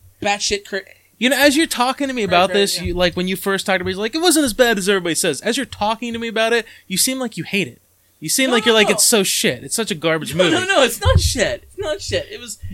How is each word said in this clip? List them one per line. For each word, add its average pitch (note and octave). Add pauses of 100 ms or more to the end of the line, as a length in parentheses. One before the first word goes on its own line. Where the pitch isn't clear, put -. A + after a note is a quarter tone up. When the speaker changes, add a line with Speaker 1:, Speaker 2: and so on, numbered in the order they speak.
(200)
Speaker 1:
batshit G3+
cra- F#3+ (340)
Speaker 2:
You B3
know, C#4
as C#4+
you're D#4+
talking C4
to C4
me A#3+
Speaker 1:
Right, G3
Speaker 2:
about F3+
Speaker 1:
right, F#3+
Speaker 2:
this, G3+
Speaker 1:
yeah. F3
Speaker 2:
you, F3
like, F3+
when F3+
you F#3
first G3
talked F#3+
to F3+
me, F#3+
he's F#3
like, G#3+
"It D#4+
wasn't D#4+
as A3+
bad A#3
as F#3
everybody F3
says." D3
As A3+
you're C4
talking A3+
to A#3
me A#3
about A3+
it, A3+ (200)
you F#3
seem C4
like B3
you D#3
hate F#3
it. A#2 (400)
You D#3
seem C4
Speaker 1:
No, B3
Speaker 2:
like G#3+
you're A3+
Speaker 1:
no, A3
Speaker 2:
like, G#3
Speaker 1:
no. G#3
Speaker 2:
"It's -
so G#3+
shit. D3
It's C#3
such A3
a G3+
garbage D#3
Speaker 1:
No, F3+
Speaker 2:
movie." -
Speaker 1:
no, F4+
no, F#4
it's A#3
not B4
shit. D#3
It's -
not D#4
shit. E3+
It A3
was, A#3+ (160)